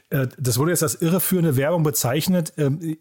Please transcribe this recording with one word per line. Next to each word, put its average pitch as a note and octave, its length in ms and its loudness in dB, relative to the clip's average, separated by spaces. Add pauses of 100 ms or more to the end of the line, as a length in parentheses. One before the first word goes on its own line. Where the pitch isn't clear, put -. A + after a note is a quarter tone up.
(120)
Äh, C3+ 160 0 (100)
das B2 200 0
wurde D#3 140 0
jetzt E3 120 0
als D3+ 120 -2
irreführende E3 600 0
Werbung D#3+ 260 2
bezeichnet. D#3 720 0
Ähm, D#3 460 -2